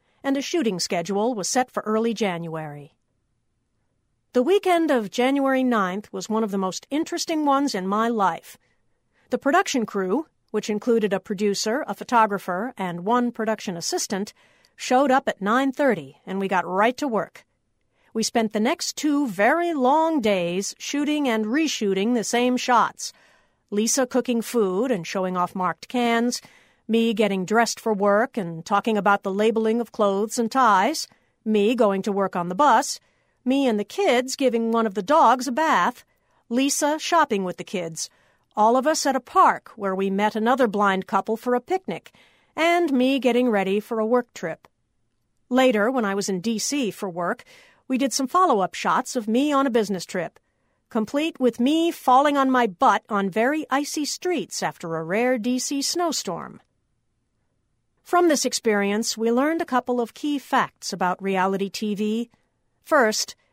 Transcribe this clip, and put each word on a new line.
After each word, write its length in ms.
and 140
a 60
shooting 360
schedule 560
was 140
set 220
for 160
early 260
January. 840
The 120
weekend 480
of 180
January 540
ninth 480
was 160
one 160
of 80
the 60
most 300
interesting 560
ones 300
in 140
my 200
life. 480
The 80
production 480
crew, 400
which 180
included 420
a 60
producer, 720
a 60
photographer, 800
and 240
one 320
production 440
assistant, 560
showed 340
up 180
at 140
nine 300
thirty, 520
and 140
we 80
got 180
right 320
to 120
work. 360
We 80
spent 300
the 80
next 360
two 300
very 480
long 460
days 580
shooting 500
and 180
reshooting 680
the 100
same 320
shots. 560
Lisa 360
cooking 340
food 520
and 140
showing 300
off 200
marked 320
cans, 520
me 240
getting 320
dressed 340
for 140
work 440
and 280
talking 320
about 260
the 100
labeling 480
of 120
clothes 460
and 120
ties, 560
me 300
going 280
to 100
work 220
on 140
the 60
bus, 440
me 220
and 120
the 60
kids 500
giving 380
one 140
of 80
the 80
dogs 440
a 60
bath, 520
Lisa 500
shopping 460
with 140
the 60
kids, 440
all 200
of 100
us 180
at 120
a 40
park 560
where 180
we 160
met 240
another 320
blind 400
couple 300
for 180
a 60
picnic, 520
and 360
me 260
getting 300
ready 300
for 220
a 60
work 280
trip. 320
Later, 420
when 140
I 100
was 140
in 120
D 180
C 320
for 180
work, 360
we 100
did 140
some 160
follow-up 460
shots 420
of 100
me 260
on 140
a 40
business 340
trip, 340
complete 500
with 180
me 320
falling 460
on 140
my 160
butt 420
on 220
very 400
icy 340
streets 580
after 340
a 60
rare 360
D 200
C 240
snowstorm. 800
From 260
this 160
experience, 720
we 160
learned 300
a 40
couple 340
of 140
key 240
facts 540
about 300
reality 460
T 260
V. 360
First, 500